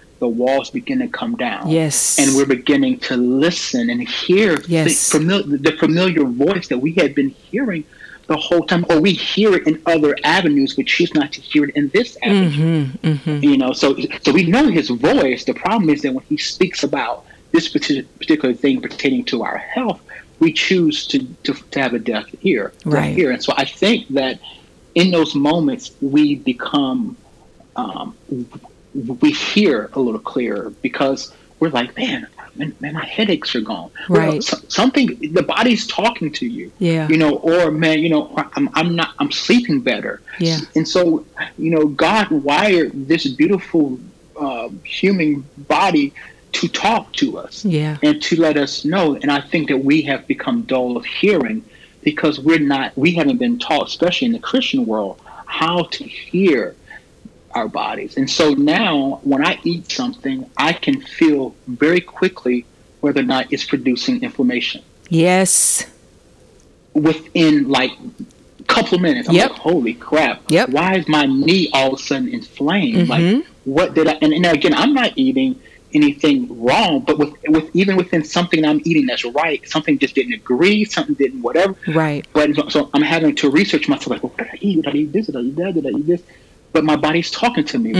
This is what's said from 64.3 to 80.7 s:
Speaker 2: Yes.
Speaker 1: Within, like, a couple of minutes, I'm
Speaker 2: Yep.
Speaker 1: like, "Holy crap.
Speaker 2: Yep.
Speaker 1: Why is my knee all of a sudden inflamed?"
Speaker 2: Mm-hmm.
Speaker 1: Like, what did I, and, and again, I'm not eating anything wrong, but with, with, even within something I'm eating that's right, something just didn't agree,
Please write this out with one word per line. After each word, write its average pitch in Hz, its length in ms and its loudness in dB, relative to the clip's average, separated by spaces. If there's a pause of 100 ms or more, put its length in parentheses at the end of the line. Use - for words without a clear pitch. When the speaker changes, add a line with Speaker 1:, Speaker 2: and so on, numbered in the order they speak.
Speaker 2:
Yes. 180 760 2 (1080)
Speaker 1:
Within, 151 760 2
like, 131 220 2 (680)
a - 60 -20
couple - 300 2
of 175 60 2
minutes, 143 260 0
I'm 170 80 4
Speaker 2:
Yep. 220 160 4
Speaker 1:
like, - 80 -16
"Holy 147 360 0
crap. 147 560 -2
Speaker 2:
Yep. 180 180 2
Speaker 1:
Why 170 260 0
is 175 120 -2
my 151 180 2
knee 147 480 2
all 135 200 2
of 135 60 -8
a - 40 -14
sudden 131 260 -4
inflamed?" 156 800 -2
Speaker 2:
Mm-hmm. 170 300 2
Speaker 1:
Like, 311 80 -4 (200)
what 151 300 0
did 156 120 4
I, 151 140 2
and, 156 120 4
and 175 120 2
again, 165 300 4
I'm 226 180 2
not 247 220 0
eating 131 440 0 (340)
anything 143 720 2
wrong, 151 380 2
but 147 180 0
with, 147 140 0 (160)
with, 160 260 2
even 190 200 2
within 175 280 0
something 170 420 0
I'm 151 180 2
eating 160 220 2
that's 120 200 -4
right, 143 440 -2
something 147 300 0
just 131 160 -2
didn't 120 180 0
agree, 170 520 2